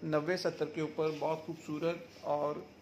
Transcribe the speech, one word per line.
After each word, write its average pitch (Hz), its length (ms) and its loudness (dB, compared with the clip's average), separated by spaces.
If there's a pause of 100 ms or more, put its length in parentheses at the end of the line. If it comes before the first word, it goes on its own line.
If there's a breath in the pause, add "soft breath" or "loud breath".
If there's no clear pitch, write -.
नब्बे 156 320 4
सत्तर 160 300 0
के 156 160 -4
ऊपर 156 280 2
बहुत 151 360 0
खूबसूरत 165 640 -2 (160)
और 147 340 2 (240)